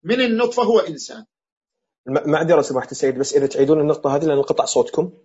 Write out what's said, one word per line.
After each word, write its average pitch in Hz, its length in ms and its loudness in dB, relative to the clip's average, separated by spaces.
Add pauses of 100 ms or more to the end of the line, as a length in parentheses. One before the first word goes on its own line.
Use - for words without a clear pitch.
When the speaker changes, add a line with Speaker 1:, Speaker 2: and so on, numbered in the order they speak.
Speaker 1:
من 226 180 -2
النطفة 240 420 0
هو 220 160 4
إنسان؟ 139 460 -8 (800)
Speaker 2:
الم-، 143 240 -2
معذرة 165 300 2
سماحة 127 300 -4
السيد، 131 280 -2
بس 135 140 -4
إذا 139 140 2
تعيدون 139 340 2
النقطة 147 340 0
هذه 147 100 0
لأن 147 120 2
انقطع - 280 0
صوتكم. - 600 -2